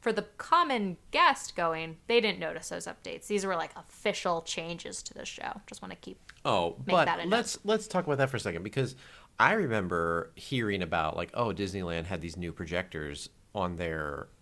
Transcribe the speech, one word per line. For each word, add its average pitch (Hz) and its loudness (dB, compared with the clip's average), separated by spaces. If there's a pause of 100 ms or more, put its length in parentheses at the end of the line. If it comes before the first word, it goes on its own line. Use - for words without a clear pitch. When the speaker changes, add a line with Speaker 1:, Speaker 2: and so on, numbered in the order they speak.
Speaker 1:
for 226 0
the 214 0 (100)
common 247 2 (120)
guest - 4
going, 160 0 (100)
they 233 6
didn't 202 0
notice 160 -6
those 175 -6
updates. - -12
These 202 0
were, 185 0
like, 160 -4
official 180 -2
changes 170 -8
to - -14
the - -12
show. - -8
Just - -16
wanna 185 -12
keep - -16 (260)
Speaker 2:
Oh, 92 2 (100)
Speaker 1:
make 190 2
Speaker 2:
but 165 8
Speaker 1:
that 170 0
a 170 -4
note. 175 0
Speaker 2:
let's, 226 0
let's 214 2
talk 180 0
about 143 2
that 139 4
for 131 -4
a 107 -2
second, 85 -2
because 131 -2 (460)
I 131 8
remember 90 0
hearing 104 -2
about, 80 0
like, 87 -4
oh, 113 0
Disneyland 90 -2
had 90 -4
these 80 -8
new 87 -6
projectors 82 -6 (260)
on 90 -2
their 78 -4 (140)